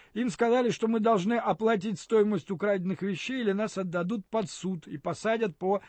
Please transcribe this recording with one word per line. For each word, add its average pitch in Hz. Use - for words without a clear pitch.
Им 240
сказали, 233
что 233
мы 226
должны 214
оплатить 214
стоимость 208
украденных 190
вещей, 202
или 214
нас 196
отдадут 180
под 220
суд 180
и 170
посадят 220
по 190